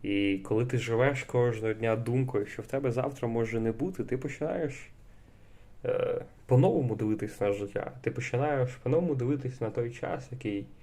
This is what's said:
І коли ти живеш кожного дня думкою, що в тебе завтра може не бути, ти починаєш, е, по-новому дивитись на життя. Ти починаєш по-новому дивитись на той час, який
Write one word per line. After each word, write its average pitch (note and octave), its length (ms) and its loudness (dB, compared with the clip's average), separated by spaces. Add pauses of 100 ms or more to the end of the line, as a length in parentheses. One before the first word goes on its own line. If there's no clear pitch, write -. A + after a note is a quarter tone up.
І G2+ 420 2
коли A2 200 2
ти B2+ 120 0
живеш B2+ 460 2
кожного A2 500 2
дня A2+ 220 2
думкою, A#2+ 500 0
що - 160 -10
в - 60 -10
тебе C#3 240 0
завтра C3 360 -2
може A2+ 320 0
не A2+ 120 2
бути, D3 320 -2
ти B2 140 -2
починаєш, D3+ 720 -4 (960)
е, - 400 0 (200)
по-новому C3 500 6
дивитись G#2+ 460 -2
на G2+ 100 4
життя. G2+ 400 -4 (100)
Ти - 100 0
починаєш B2+ 640 0
по-новому D#3 400 2
дивитись C3 460 -2
на A2 80 0
той A#2+ 220 -2
час, - 400 -6
який G#2 360 -4 (160)